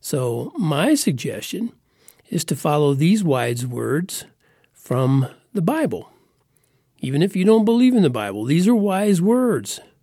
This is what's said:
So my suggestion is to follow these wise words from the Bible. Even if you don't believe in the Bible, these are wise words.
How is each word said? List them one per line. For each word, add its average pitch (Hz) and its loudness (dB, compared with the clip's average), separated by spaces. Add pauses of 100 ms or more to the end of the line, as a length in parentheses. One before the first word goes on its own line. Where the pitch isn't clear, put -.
So 123 -4
my 180 0
suggestion - -4 (560)
is - -4
to 147 -4
follow 147 0
these 180 2
wise 123 -2
words 123 -6 (460)
from 131 0 (260)
the 202 -2
Bible. 190 -2 (880)
Even 139 0
if 190 0
you 185 0
don't 220 4
believe 240 4
in 226 4
the 151 4
Bible, 107 -6
these 165 2
are 247 4
wise 202 0
words. 214 0 (220)